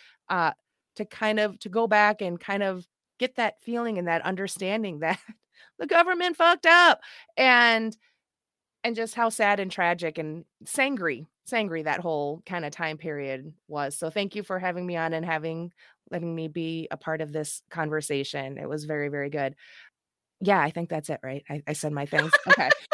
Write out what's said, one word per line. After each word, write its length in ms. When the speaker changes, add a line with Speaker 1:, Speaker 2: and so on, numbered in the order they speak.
Speaker 1:
uh, 220
to 80
kind 360
of, 200
to 80
go 180
back 360
and 180
kind 220
of 240
get 180
that 240
feeling 380
and 100
that 140
understanding 760
<laughs> 20
that 180
the 80
government 500
fucked 300
up 340
and, 600
and 120
just 180
how 140
sad 320
and 100
tragic 480
and 260
sangry, 640
sangry 340
that 160
whole 460
kind 180
of 80
time 240
period 560
was. 300
So 140
thank 240
you 80
for 160
having 280
me 100
on 160
and 120
having, 480
letting 240
me 140
be 420
a 60
part 240
of 120
this 380
conversation. 880
It 100
was 160
very, 240
very 220
good. 240
Yeah, 200
I 100
think 180
that's 220
it, 120
right? 280
I, 160
I 60
said 200
my 140
things. 240
Okay. 280
Speaker 2:
<laughs> 40